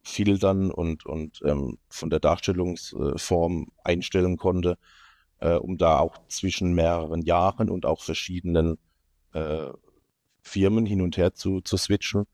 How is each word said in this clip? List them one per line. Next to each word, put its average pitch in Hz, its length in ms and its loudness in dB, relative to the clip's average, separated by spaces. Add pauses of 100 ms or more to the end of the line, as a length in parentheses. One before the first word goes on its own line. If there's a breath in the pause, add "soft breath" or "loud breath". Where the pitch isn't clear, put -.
filtern 98 720 2
und, 82 340 -4
und, 78 400 -10
ähm, 71 320 0 (120)
von - 200 -8
der 78 100 2
Darstellungsform 85 1500 0 (120)
einstellen 90 540 0
konnte, 90 400 0 (640 soft breath)
äh, 85 160 2
um 90 220 -2
da 80 220 6
auch 82 180 0 (120)
zwischen 90 440 -2
mehreren 82 480 0
Jahren 87 480 2
und 92 160 -4
auch 78 160 0
verschiedenen, 85 760 -2 (560)
äh, 78 340 -4 (760)
Firmen 104 440 2
hin 98 160 0
und 87 160 -2
her 90 160 2
zu, 95 260 -2
zu - 160 -4
switchen. - 580 0